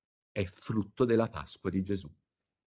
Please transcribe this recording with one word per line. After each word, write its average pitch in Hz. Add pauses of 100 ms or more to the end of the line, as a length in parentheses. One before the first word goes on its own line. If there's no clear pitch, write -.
(340)
è 104
frutto 107
della 113
Pasqua -
di 95
Gesù, 95 (540)